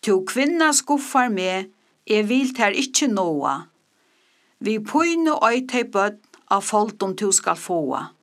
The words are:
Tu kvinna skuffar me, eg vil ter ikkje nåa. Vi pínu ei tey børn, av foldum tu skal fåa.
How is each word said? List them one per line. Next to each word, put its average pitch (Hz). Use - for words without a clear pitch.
Tu 208
kvinna 302
skuffar 277
me, 185
eg 214
vil 254
ter 202
ikkje 269
nåa. 156
Vi 220
pínu 320
ei 247
tey 247
børn, 208
av 196
foldum 208
tu 196
skal 175
fåa. 151